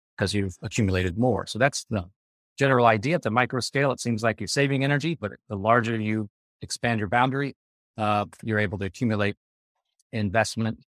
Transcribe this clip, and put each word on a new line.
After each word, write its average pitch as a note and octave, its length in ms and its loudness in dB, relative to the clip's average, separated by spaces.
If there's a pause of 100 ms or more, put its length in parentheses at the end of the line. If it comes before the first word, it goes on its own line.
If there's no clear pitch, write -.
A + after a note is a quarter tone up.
(160)
'cause G2 180 0
you've G2 280 -2
accumulated F#2 560 0
more. A2+ 280 0
So - 120 -8
that's C#3 260 0
the G2+ 200 -4 (540)
general C3 280 4
idea. A2+ 300 4
At - 60 -4
the A2 80 -2
micro A#2+ 300 0
scale, C#3 320 0
it - 80 -8
seems A2+ 220 -2
like A2+ 180 0
you're G2 80 -8
saving C#3 340 0
energy, C#3+ 320 0
but G#2+ 180 -8 (160)
the G#2 80 -6
larger A2+ 440 2
you G#2+ 300 -2 (320)
expand A#2 360 -2
your G#2 100 -4
boundary, B2+ 460 0 (440)
uh, G#2 260 0 (180)
you're A2 160 0
able G2+ 200 0
to G2 80 -4
accumulate G#2 500 0 (760)
investment, A2 680 -2 (120)